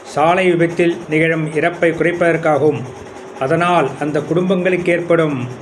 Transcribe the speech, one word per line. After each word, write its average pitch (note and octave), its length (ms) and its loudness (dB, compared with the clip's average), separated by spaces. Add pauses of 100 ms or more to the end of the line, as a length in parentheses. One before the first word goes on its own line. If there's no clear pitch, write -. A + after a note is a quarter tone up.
சாலை F3+ 460 2
விபத்தில் E3+ 480 2 (120)
நிகழும் D#3 460 0
இறப்பை E3+ 360 0
குறைப்பதற்காகவும், D#3+ 880 0 (580)
அதனால் E3 500 2 (100)
அந்த D3 220 -2
குடும்பங்களுக்கு F3+ 720 0
ஏற்படும் E3 560 0 (140)